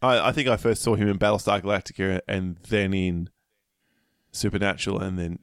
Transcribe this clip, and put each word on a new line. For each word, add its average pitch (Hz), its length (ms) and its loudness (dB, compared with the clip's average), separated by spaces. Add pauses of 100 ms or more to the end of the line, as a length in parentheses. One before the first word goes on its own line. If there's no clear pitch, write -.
I, 120 280 4
I 127 40 2
think 135 160 0
I 117 80 4
first 110 260 0
saw 113 120 2
him 104 140 2
in 98 100 0
Battlestar 104 420 2
Galactica 95 680 -2
and 92 280 -4 (120)
then 101 260 0
in 90 360 -2 (1040)
Supernatural 101 640 -2
and 92 180 -6
then, 85 240 -6